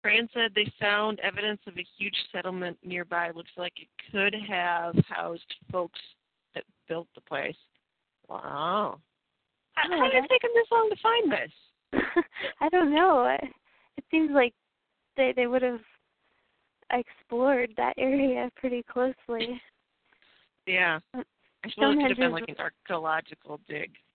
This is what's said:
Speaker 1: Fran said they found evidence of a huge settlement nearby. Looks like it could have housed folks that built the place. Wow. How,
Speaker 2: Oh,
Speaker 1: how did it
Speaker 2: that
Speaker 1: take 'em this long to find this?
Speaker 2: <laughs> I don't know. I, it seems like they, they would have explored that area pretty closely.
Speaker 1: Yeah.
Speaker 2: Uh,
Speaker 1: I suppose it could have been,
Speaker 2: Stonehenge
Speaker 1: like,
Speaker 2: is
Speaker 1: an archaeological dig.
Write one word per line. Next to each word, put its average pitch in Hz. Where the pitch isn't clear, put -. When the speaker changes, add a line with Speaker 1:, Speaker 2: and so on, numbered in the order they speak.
Speaker 1:
Fran 220
said 226
they 208
found 208
evidence 202
of 175
a 180
huge 202
settlement 180
nearby. 175
Looks 170
like 175
it 156
could 202
have 175
housed 170
folks 180
that -
built 170
the -
place. -
Wow. 156
How, 320
Speaker 2:
Oh, 339
Speaker 1:
how 247
did 269
it -
Speaker 2:
that -
Speaker 1:
take 508
'em 480
this 466
long 453
to 415
find 453
this? 156
Speaker 2:
<laughs> -
I 302
don't 330
know. 330
I, 185
it -
seems 320
like 269
they, 254
they 247
would 247
have 247
explored 247
that -
area 262
pretty 247
closely. 247
Speaker 1:
Yeah. 180
Speaker 2:
Uh, 254
Speaker 1:
I 220
suppose 277
it -
could 262
have 240
been, 254
Speaker 2:
Stonehenge -
Speaker 1:
like, -
Speaker 2:
is 143
Speaker 1:
an -
archaeological 160
dig. 151